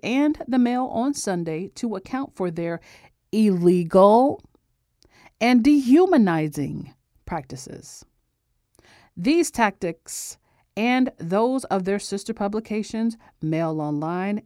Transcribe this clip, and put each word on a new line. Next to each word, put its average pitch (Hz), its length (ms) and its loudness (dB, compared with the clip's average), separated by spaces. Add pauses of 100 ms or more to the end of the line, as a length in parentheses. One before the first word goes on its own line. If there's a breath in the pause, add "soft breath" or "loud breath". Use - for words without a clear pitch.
and 285 440 -2
the 262 120 0
Mail 247 280 0
on 277 280 -4
Sunday 170 640 -6
to 220 200 -6
account 262 400 -10
for 180 140 -4
their 170 300 -6 (520 soft breath)
illegal 196 1080 4 (960 soft breath)
and 240 220 4
dehumanizing 226 1300 2 (300)
practices. - 800 -14 (1120 soft breath)
These 294 340 0
tactics - 880 -4 (400)
and 247 400 0
those 226 480 -2
of 190 200 -4
their 196 140 -2
sister 196 360 -8
publications, 220 840 -6 (240 soft breath)
Mail 160 400 -2
Online 165 640 -4